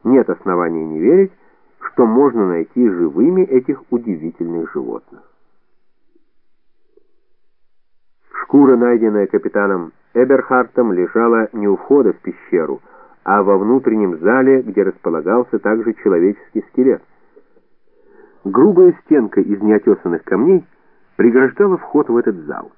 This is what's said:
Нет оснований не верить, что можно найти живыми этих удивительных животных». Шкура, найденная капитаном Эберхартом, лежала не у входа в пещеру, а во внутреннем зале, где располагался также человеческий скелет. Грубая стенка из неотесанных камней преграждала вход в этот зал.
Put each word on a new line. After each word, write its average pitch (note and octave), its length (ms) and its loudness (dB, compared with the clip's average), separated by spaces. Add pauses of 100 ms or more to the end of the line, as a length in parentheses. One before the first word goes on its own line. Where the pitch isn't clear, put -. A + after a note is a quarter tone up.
Нет A#2+ 260 2
оснований E2+ 540 -4
не D#2 160 -8
верить, F#3 320 2 (480)
что - 260 -2
можно A#2 400 0
найти F2+ 420 -2
живыми F#2 540 0
этих C3 480 -2
удивительных E2+ 840 -8
животных». A#1+ 500 -12 (3250)
Шкура, C3+ 340 4
найденная A2+ 520 0
капитаном G2 640 -4 (200)
Эберхартом, B2+ 800 0
лежала A2+ 600 0
не G#2 140 -4
у F#2+ 80 2
входа C3 360 2
в - 60 -10
пещеру, D#2+ 640 -6 (420)
а G2+ 180 0
во G2 140 2
внутреннем A2 640 0
зале, C3 440 2
где G#2 200 -4
располагался F#2+ 760 -4
также A2 360 -4
человеческий G2 720 -2
скелет. B2+ 340 0 (1400)
Грубая E3+ 500 4 (100)
стенка A2+ 360 0
из G2 200 -2
неотесанных G2+ 640 0
камней D#3+ 400 0 (520)
преграждала C3 640 2
вход - 300 -4
в A#2 80 0
этот A#2 200 -2 (100)
зал. - 320 -14